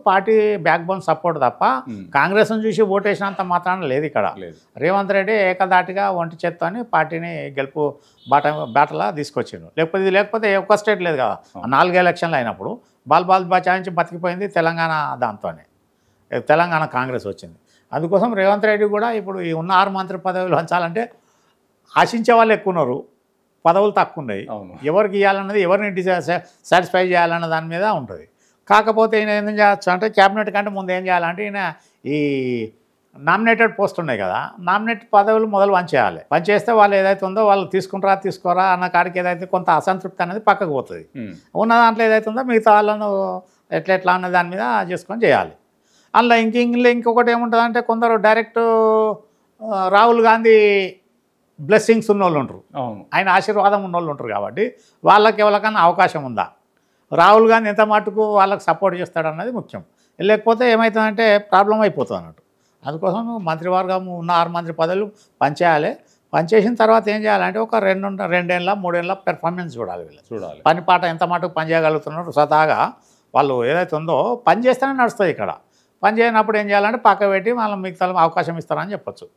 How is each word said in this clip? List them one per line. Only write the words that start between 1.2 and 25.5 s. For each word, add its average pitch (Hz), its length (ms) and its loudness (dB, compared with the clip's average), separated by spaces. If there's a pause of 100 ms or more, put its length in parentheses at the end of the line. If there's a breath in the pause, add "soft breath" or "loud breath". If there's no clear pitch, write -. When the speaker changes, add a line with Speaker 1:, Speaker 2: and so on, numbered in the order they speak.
Speaker 1:
తప్ప 123 240 0
Speaker 2:
మ్మ్. 208 440 -4
Speaker 1:
కాంగ్రెస్ను 208 580 2
చూసి 214 160 0
ఓటేసినంత 196 600 -2
మాత్రాన 180 380 -2
లేదు 147 240 -2
ఇక్కడ. 107 340 -2
Speaker 2:
లేదు. 85 160 -16 (220)
Speaker 1:
రేవంత్ 185 360 -2
రెడ్డి 196 200 0
ఏకధాటిగా 185 800 0
ఒంటి 170 260 -6 (100)
చేత్తో 170 200 -6
అని 226 180 -8
పార్టీని 165 440 -4
గెలుపు 143 640 -6 (340 soft breath)
బాట, 143 200 2
బాటలా 151 640 -2
తీసుకొచ్చిండు. 127 680 -8
లేకపోతే 165 240 -2
ఇది 190 80 0
లేకపోతే 208 420 0
ఏ 196 40 2
ఒక్క 196 200 2
స్టేట్ 202 260 0
లేదు 165 140 -2
కదా. 110 220 -2 (180)
Speaker 2:
అవును. 92 100 -12
Speaker 1:
నాలుగు 156 280 2
ఎలక్షన్లు 175 420 2
అయినప్పుడు 117 420 -6 (300)
బాల్ 165 160 4
బాల్ 185 200 2
బచాయించి 185 460 -2
బతికిపోయింది 175 580 -4
తెలంగాణ 160 720 -2
దాంతోనే, 101 420 -6 (760)
తెలంగాణ 160 460 0
కాంగ్రెస్ 127 420 -6
వచ్చింది. 90 300 -14 (360)
అందుకోసం 180 420 0
రేవంత్ 196 300 0
రెడ్డి 214 220 0
కూడా 214 240 -2
ఇప్పుడు 196 300 -8
ఈ 170 120 -6
ఉన్న 165 200 -4
ఆరు 190 180 2
మంత్రి 185 280 -8
పదవులు 180 380 -2
పంచాలంటే 170 560 -4 (840)
ఆశించే 226 380 2
వాళ్ళు 226 200 6
ఎక్కువ 202 160 -4
ఉన్నారు, 143 340 -2 (640)
పదవులు 196 240 4
తక్కువ 175 320 -2
ఉన్నాయి. 110 280 -8
Speaker 2:
అవును. 95 340 -14
Speaker 1:
ఎవరికి 196 340 0
ఇవ్వాలన్నది, 196 420 0